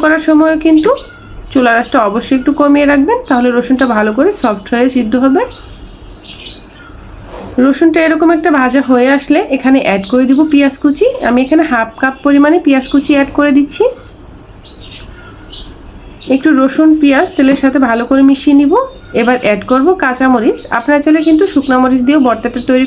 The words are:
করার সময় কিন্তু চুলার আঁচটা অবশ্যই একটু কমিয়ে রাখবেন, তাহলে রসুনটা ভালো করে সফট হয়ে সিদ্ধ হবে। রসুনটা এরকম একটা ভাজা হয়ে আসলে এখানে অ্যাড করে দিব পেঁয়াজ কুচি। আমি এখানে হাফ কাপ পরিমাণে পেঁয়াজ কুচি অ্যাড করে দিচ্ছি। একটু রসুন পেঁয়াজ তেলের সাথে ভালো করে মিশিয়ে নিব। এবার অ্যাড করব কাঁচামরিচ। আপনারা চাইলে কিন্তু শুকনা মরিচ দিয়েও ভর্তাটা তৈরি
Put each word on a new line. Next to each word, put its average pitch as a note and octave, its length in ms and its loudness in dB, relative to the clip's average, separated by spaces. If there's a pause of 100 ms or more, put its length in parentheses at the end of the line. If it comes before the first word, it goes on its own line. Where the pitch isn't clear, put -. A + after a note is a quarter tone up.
করার D#4 260 0
সময় D#4 280 2 (100)
কিন্তু D#4+ 260 4 (600)
চুলার B3 280 2
আঁচটা A#3 180 -2 (100)
অবশ্যই A3+ 320 -2
একটু D4 100 -2 (100)
কমিয়ে C#4+ 320 2
রাখবেন, D4+ 260 0 (100)
তাহলে B3 220 0
রসুনটা B3 360 0 (100)
ভালো G#3+ 200 0
করে D#4 140 2 (120)
সফট G#3 300 -2
হয়ে A#3+ 140 0 (100)
সিদ্ধ A3+ 180 -2 (100)
হবে। C#4 180 2 (2250)
রসুনটা D#4+ 400 2
এরকম D#4+ 300 0
একটা D#4+ 140 0 (100)
ভাজা B3+ 200 0 (100)
হয়ে B3 260 2
আসলে D4 240 0 (160)
এখানে C4 300 2
অ্যাড G3 240 -2
করে B3+ 200 2
দিব C4+ 100 2 (120)
পেঁয়াজ C#4 300 2
কুচি। D4 240 0 (220)
আমি A#3+ 160 2
এখানে D#4 260 0
হাফ A3+ 200 -2 (100)
কাপ C4 140 -2 (100)
পরিমাণে C#4+ 400 4
পেঁয়াজ C4+ 280 0
কুচি C#4+ 240 0
অ্যাড C#4 220 0
করে D4 180 2
দিচ্ছি। C#4+ 280 0 (2500)
একটু C4+ 140 0 (120)
রসুন C4+ 280 2 (120)
পেঁয়াজ C#4+ 360 2
তেলের C4+ 260 2
সাথে C4+ 160 0 (100)
ভালো A#3 220 -2
করে C4+ 200 4
মিশিয়ে C#4 300 2
নিব। C#4+ 120 2 (480)
এবার A#3 240 0
অ্যাড G#3 160 0 (100)
করব C4 160 2 (160)
কাঁচামরিচ। C4 560 0 (200)
আপনারা D4 260 0
চাইলে D#4 240 2
কিন্তু D#4+ 240 2
শুকনা C4+ 300 0
মরিচ B3+ 240 2
দিয়েও D4 200 2
ভর্তাটা A#3+ 340 -4 (100)
তৈরি C4 160 2